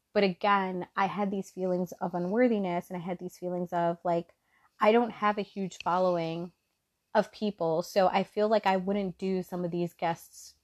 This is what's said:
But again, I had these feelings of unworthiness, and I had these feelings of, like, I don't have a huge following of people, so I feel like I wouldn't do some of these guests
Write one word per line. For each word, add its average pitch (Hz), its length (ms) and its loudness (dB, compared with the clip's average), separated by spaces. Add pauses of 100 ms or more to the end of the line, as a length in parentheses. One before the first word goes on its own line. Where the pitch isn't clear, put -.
(120)
But 208 120 4
again, 190 640 0 (100)
I 196 100 0
had 190 240 -2
these 196 200 -6
feelings 185 500 -2
of 185 140 -6
unworthiness, 190 760 0
and 185 80 -10
I 180 40 -8
had 175 180 -8
these 180 180 -12
feelings 180 360 -6
of, 170 300 0
like, 170 260 -2 (520)
I 214 120 6
don't 233 200 4
have 208 240 0
a 208 60 -4
huge 190 420 -8
following 175 680 0 (600)
of 208 180 2
people, 175 500 -2
so 185 260 2
I 196 140 2
feel 208 260 0
like 214 180 2
I 190 100 4
wouldn't 190 420 -2
do 190 240 -2
some 180 220 -6
of 175 60 -4
these 175 240 -4
guests - 680 -6